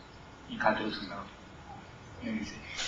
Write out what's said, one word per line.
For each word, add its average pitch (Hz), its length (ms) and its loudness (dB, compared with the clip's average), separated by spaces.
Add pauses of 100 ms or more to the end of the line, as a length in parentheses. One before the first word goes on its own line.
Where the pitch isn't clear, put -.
(480)
이 120 80 -4
가톨릭 107 380 8
성당을. 98 280 -2 (1000)
능이세. 107 320 2 (320)